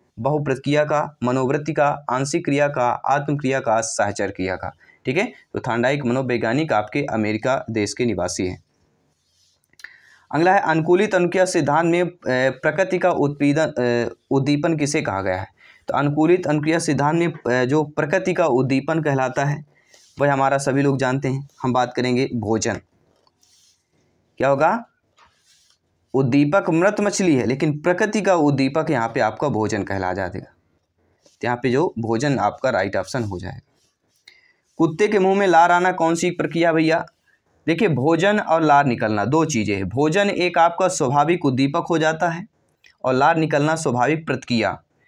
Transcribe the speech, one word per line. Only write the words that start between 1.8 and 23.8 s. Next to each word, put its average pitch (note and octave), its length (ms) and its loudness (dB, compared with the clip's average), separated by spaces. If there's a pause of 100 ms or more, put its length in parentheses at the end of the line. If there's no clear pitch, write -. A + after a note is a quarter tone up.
आंशिक C#3+ 360 -2
क्रिया C#3+ 220 2
का, C3 220 0
आत्म C#3+ 480 0
क्रिया C3+ 220 -2
का, A2+ 220 0
सहचर G2+ 500 -2
क्रिया F#2 240 -4
का। - 180 -10 (320)
ठीक C3 120 -2
है, A#3+ 160 -2 (200)
तो - 60 -6
थांडाइक B2+ 460 -2
मनोवैज्ञानिक B2 680 -2
आपके A2 320 -2
अमेरिका A2 640 -2
देश G#2+ 240 -2
के B2+ 120 -2
निवासी F#2 420 -4
हैं। - 160 -10 (1700)
अगला E3+ 220 4
है, G3 80 4
अनुकूलित F3+ 540 2
अनुक्रिया F3+ 300 2
सिद्धांत E3 460 2
में, F3 120 2
अ, F3 140 -6 (320)
प्रकृति F3 500 -2
का F3+ 120 2
उत्पीड़न, C#3+ 500 0
अ, B2 540 0 (160)
उद्दीपन C#3+ 460 0
किसे D3 240 -2
कहा G2 200 -4
गया F#2+ 200 -2
है? G2 60 -10 (400)
तो - 60 -4
अनुकूलित D3+ 540 2
अनुक्रिया D3+ 320 0
सिद्धांत D3+ 400 0
में, D#3+ 420 0
अ, B2+ 40 2
जो D3+ 180 2
प्रकृति D#3 500 -2
का F3 120 2
उद्दीपन C3+ 560 0
कहलाता C3+ 440 0
है, C#3+ 200 -4 (540)
वह C#3+ 140 4
हमारा C3+ 240 2
सभी C#3 240 0
लोग C#3 160 2
जानते C3+ 300 -2
हैं। C3+ 220 -4 (120)
हम B2+ 120 0
बात B2+ 220 0
करेंगे B2 400 0
भोजन। A2 380 0 (1600)